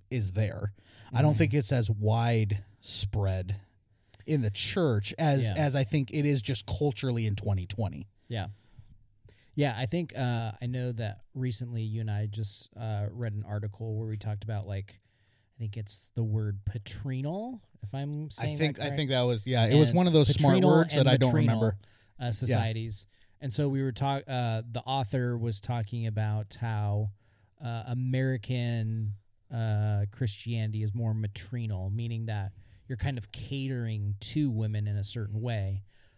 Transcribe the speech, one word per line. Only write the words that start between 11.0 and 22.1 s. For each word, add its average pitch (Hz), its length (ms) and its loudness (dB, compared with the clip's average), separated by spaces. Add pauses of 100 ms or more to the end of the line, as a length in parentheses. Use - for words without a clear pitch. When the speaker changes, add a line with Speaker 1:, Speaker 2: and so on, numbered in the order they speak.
Speaker 2:
recently 120 480 -4
you 110 180 -4
and 110 100 -4
I 104 160 -2
just, 104 500 -6
uh, 107 360 -4
read 113 220 -6
an 104 120 -6
article 104 500 -6
where 110 120 -4
we 107 80 -4
talked 104 260 -6
about, 107 240 -6
like, 98 320 -8 (580)
I - 40 -16
think 107 160 -6
it's - 400 -8
the 117 80 0
word 107 400 0
patrinal, 151 1000 -6 (220)
if 104 100 -10
I'm 147 300 -4
Speaker 1:
I 151 60 -10
Speaker 2:
saying 151 280 -2
Speaker 1:
think, 151 200 2
Speaker 2:
that 147 80 -4
Speaker 1:
I - 20 -2
think 139 220 0
Speaker 2:
correct. - 0 -
Speaker 1:
that 127 120 4
was, 120 240 2
yeah, 123 200 4
it 123 100 6
was 147 140 8
Speaker 2:
And 151 60 4
Speaker 1:
one 180 120 6
of 170 40 4
those 151 220 8
smart 180 200 6
Speaker 2:
patrinal 190 160 8
Speaker 1:
words 160 240 8
that 143 60 4
Speaker 2:
and 135 80 8
Speaker 1:
I 127 100 8
don't 127 140 6
Speaker 2:
matrinal, 117 280 6
Speaker 1:
remember. 107 160 2 (440)